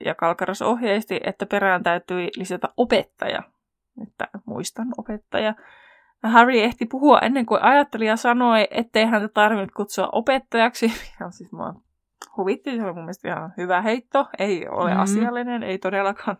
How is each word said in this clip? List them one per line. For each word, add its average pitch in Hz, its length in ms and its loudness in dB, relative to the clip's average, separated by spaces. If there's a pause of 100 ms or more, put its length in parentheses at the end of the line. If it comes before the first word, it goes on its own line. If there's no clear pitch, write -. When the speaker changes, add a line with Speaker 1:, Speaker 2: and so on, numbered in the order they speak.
Speaker 1:
ja 165 100 -2
Kalkaros 175 460 -2
ohjeisti, 220 640 -2
että 190 220 -6
perään 196 380 0
täytyi 175 540 -2
lisätä 180 400 -6
opettaja. - 640 0 (640)
Että - 200 -10 (180)
muistan - 420 -10 (100)
opettaja. 214 560 -6 (680)
Harry 233 360 6
ehti 233 260 0
puhua 262 340 6
ennen 247 260 2
kuin - 160 0
ajattelija 233 540 4
sanoi, 240 560 2
ettei 226 340 0
häntä 214 220 0
tarvinnut 208 440 2
kutsua 196 400 -4
opettajaksi, 233 760 0 (100)
<laughs> - 160 -14
mikä - 140 -14
on 175 60 -12
siis 175 200 -20
mua - 220 -10 (640)
huvitti, 220 400 -4
se 226 60 -4
oli 185 100 -6
mun 170 100 -12
mielestä 170 240 -12
ihan 160 300 -8
hyvä 180 240 0
heitto. 262 460 -2 (120)
Ei 190 280 -2
ole 175 240 -2
Speaker 2:
Mhm. 190 80 2
Speaker 1:
asiallinen, 240 640 -2
ei 190 140 -4
todellakaan 196 640 -2